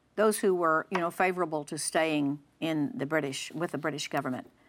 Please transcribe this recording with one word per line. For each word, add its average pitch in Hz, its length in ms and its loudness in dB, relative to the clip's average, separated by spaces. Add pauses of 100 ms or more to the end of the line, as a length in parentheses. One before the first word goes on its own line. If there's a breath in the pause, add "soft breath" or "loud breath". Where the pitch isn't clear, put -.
(160)
those 214 240 4
who 190 160 4
were, 160 340 2
you 190 80 0
know, 170 140 0
favorable 175 540 0
to 156 120 -8
staying 147 640 0 (200)
in 156 360 0
the 139 100 -4
British, 143 480 -2
with 160 180 -4
the 143 60 -4
British 151 300 -4
government, 139 420 -4 (200 soft breath)